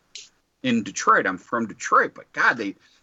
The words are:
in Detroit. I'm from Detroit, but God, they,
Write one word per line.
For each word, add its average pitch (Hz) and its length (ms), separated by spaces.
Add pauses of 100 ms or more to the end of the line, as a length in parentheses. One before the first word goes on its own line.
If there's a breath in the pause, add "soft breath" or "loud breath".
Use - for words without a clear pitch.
(640)
in 247 180
Detroit. 175 460
I'm 92 100
from 117 300
Detroit, - 480
but - 180
God, 175 240
they, 101 180 (280 soft breath)